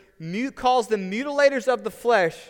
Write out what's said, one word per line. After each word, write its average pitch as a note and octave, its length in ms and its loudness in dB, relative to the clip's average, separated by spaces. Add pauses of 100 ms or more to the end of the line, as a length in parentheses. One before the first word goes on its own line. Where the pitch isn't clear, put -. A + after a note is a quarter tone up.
(200)
mu-, F#3 320 -6
calls B3 360 0
them G3 240 -4
mutilators C#4 560 0
of A#3+ 160 0
the G#3 80 -6
flesh. G3 460 2 (120)